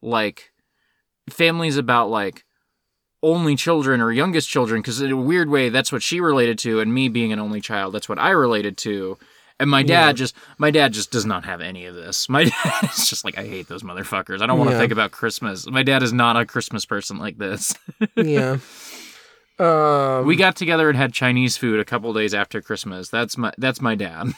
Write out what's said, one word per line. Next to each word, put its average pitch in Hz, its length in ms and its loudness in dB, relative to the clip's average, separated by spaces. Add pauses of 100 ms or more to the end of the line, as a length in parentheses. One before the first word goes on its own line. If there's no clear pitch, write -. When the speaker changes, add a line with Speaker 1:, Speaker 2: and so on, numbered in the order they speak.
Speaker 1:
like, 110 480 -2 (800)
families 165 460 0
about, 120 340 2
like, 104 340 -4 (760)
only 160 320 4
children 135 460 2
or 113 100 2
youngest 151 380 0
children, 113 340 0
'cause 117 180 -6
in 139 120 -2
a 135 40 0
weird 156 320 2
way, 139 200 2
that's 123 240 0
what 127 100 -4
she 175 180 -2
related 127 400 2
to, 110 200 0
and 110 120 0
me 131 160 2
being 117 240 0
an 107 60 -4
only 107 220 -6
child, 98 340 -4
that's 104 140 -6
what 104 100 -4
I 160 120 2
related 113 480 2
to. 95 380 -6 (420)
And 143 120 2
my 139 120 6
dad 160 260 6
Speaker 2:
Yeah. 147 40 4
Speaker 1:
just, 127 220 -4 (240)
my 151 120 4
dad 147 220 4
just 107 180 -6
does 117 140 -2
not 92 220 -4
have 87 160 -8
any 90 240 -10
of 90 80 -14
this. 87 340 -8
My 147 160 4
<laughs> - 180 0
dad - 320 0
is - 140 0
just - 160 -6
like, 95 140 -8
"I 101 80 -8
hate 95 220 -10
those 87 140 -12
motherfuckers. 95 600 -6
I 110 40 -2
don't 127 120 2
wanna 135 140 4
Speaker 2:
Yeah. 120 60 2
Speaker 1:
think 117 140 2
about 107 200 0
Christmas." 104 540 -6
My 131 160 0
dad 135 200 2
is 120 100 0
not 120 240 4
a 117 80 2
Christmas - 400 -6
person 101 320 -8
like 107 220 -10
this. 101 360 -6 (240)
<laughs> - 180 -4
Speaker 2:
Yeah. 139 420 0 (1000)
Um, 147 680 2
Speaker 1:
We 165 100 4
got 190 200 2
together 160 340 2
and 135 80 2
had 127 160 0
Chinese 127 420 2
food 110 240 0
a 104 60 0
couple 117 260 -4
days 107 220 0
after 101 260 -2
Christmas. 92 480 -10
That's 113 300 -4
my, 117 180 -4
that's 131 240 -4
my 117 140 0
dad. 98 440 -6